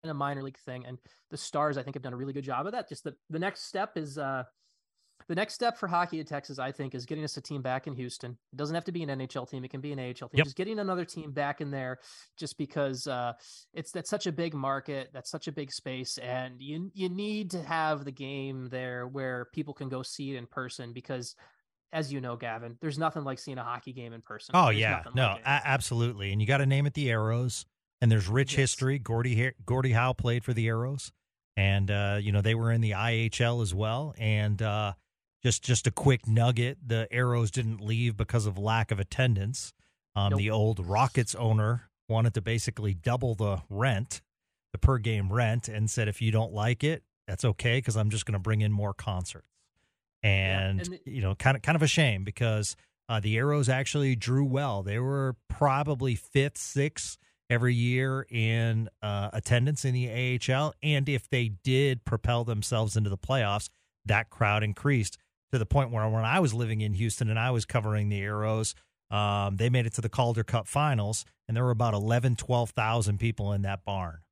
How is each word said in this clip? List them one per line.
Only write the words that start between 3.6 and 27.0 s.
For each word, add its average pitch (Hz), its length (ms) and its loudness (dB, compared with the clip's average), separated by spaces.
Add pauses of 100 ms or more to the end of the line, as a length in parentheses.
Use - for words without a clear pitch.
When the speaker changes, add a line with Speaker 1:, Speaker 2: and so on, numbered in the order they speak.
Speaker 1:
step 196 340 -6
is, 143 180 -8
uh, 135 280 -4 (840)
the 165 80 -4
next 202 200 -4
step 233 220 -2
for 196 120 -6
hockey 175 320 -2
in 147 60 -8
Texas, 139 340 -8
I 131 100 -4
think, 139 240 -8
is 123 100 -8
getting 151 200 -6
us 147 120 -8
a 135 60 -12
team 143 180 -8
back 131 280 -4
in 147 40 -8
Houston. 123 460 -12 (140)
It 135 40 -18
doesn't 147 200 -4
have 170 80 -4
to 185 80 -8
be 170 100 -4
an 143 80 -6
N 135 100 -4
H 131 140 -10
L 127 120 -6
team. 131 180 -10
It 127 60 -12
can 135 100 -10
be 147 100 -8
an 139 80 -6
A 127 120 -6
H 123 120 -12
L 123 60 -14
team. 131 100 2
Speaker 2:
Yep. 151 60 6
Speaker 1:
Just 139 120 -6
getting 208 220 -4
another 185 260 -2
team 156 280 -12
back 143 280 -4
in 143 120 -6
there 127 260 -6 (380)
just - 200 -10
because, 139 520 -4
uh, 123 240 -4 (420)
it's, 160 160 -12
that's 170 180 -10
such 202 200 -4
a 170 40 -4
big 160 220 -4
market. 135 580 -4
That's 127 160 -16
such - 200 -10
a 151 40 -10
big 139 200 -10
space. 131 460 -8
And 127 440 -8
you, 160 320 -10
you 185 140 -4
need 208 420 -6
to 175 140 -6
have 156 400 -2
the 139 80 -8
game 135 560 -8
there 127 400 -6
where 127 440 -6
people 147 220 -6
can 135 140 -10
go 131 160 -6
see 139 320 -8
it - 20 -8
in 120 80 -12
person 123 460 -10
because, 123 420 -10 (580)
as 151 200 -4
you 139 80 -4
know, 120 160 -6
Gavin, 117 440 -10
there's 151 160 -6
nothing 156 280 -2
like 131 160 -6
seeing 131 180 -10
a 120 60 -8
hockey 120 280 -8
game 120 200 -12
in 117 100 -16
person. - 320 -14
Speaker 2:
Oh, 175 120 8
Speaker 1:
There's 110 120 4
Speaker 2:
yeah. 107 200 2
Speaker 1:
nothing 82 180 -12
Speaker 2:
No, 131 100 4
Speaker 1:
like 98 120 0
it. 113 40 -16
Speaker 2:
a-, 139 240 2
absolutely. 117 640 -2
And 104 100 0
you 104 60 2
gotta 139 180 2
name 139 220 2
it 143 80 -2
the 139 160 0